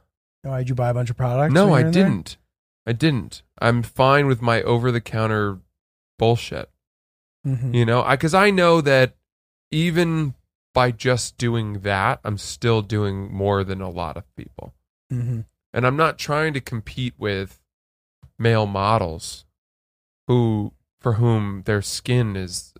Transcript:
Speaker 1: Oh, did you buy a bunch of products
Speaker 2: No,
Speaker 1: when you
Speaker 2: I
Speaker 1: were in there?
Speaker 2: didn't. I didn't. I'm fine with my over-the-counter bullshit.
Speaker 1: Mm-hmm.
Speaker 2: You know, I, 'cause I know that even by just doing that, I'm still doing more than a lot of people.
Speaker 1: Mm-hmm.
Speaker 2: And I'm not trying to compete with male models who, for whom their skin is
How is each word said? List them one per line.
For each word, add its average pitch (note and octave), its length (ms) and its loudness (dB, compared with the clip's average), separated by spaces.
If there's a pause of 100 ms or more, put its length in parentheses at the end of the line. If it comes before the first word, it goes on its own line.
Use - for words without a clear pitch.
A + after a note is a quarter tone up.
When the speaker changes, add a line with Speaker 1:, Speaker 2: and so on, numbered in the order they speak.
(460)
Speaker 1:
Oh, C3+ 120 -4
did C3 120 -4
you C3+ 60 -2
buy B2 140 0
a A#2+ 40 0
bunch A#2+ 160 -2
of A#2+ 60 -6
products B2+ 380 0
Speaker 2:
No, F#3+ 140 6
Speaker 1:
when F#3+ 40 6
you D#3 60 6
Speaker 2:
I B2+ 60 6
Speaker 1:
were D#3+ 40 2
in E3 60 2
there? F#3 160 6
Speaker 2:
didn't. - 280 -4 (480)
I A2+ 80 -2
didn't. A#2+ 480 -2 (180)
I'm A#2 240 2
fine C#3 440 4
with A#2+ 140 0
my A#2 200 2
over-the-counter A2 1000 0 (600)
bullshit. A2+ 500 0 (760)
Speaker 1:
Mm-hmm. C3 280 -2
Speaker 2:
You A#2+ 120 4
know, A#2 180 2
I, C#3 140 2
'cause D#3 160 -2
I F#3+ 160 4
know F3 320 4
that C3+ 340 2 (560)
even D#3+ 600 0 (400)
by B2 180 2
just B2 460 -2
doing A2+ 440 -2
that, G2+ 420 0
I'm G#2 140 -4
still A2+ 440 -2
doing G2 520 -4
more G2 300 0
than F#2+ 180 -6
a F#2+ 80 -8
lot E2+ 280 -8
of - 60 -12 (120)
people. - 380 -16 (380)
Speaker 1:
Mm-hmm. A#2+ 300 -4 (320)
Speaker 2:
And B2 140 0
I'm C3 100 0
not D#3 200 0
trying D3+ 360 -2
to C3+ 80 -6
compete B2 560 -8
with G2 440 -6 (760)
male A2+ 260 2
models G2 800 -2 (840)
who, A2+ 460 0 (260)
for A#2+ 140 0
whom G#2 520 0
their G#2 160 0
skin A#2 540 -2
is F#2 440 -10